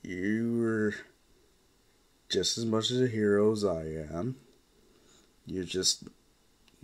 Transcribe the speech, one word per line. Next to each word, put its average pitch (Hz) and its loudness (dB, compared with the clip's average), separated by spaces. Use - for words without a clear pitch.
you 110 -2
were 110 0
just 98 0
as 117 -2
much 110 0
as 123 0
a 127 4
hero 107 4
as 104 0
I 85 0
am. 110 -4
You're 90 -4
just 90 0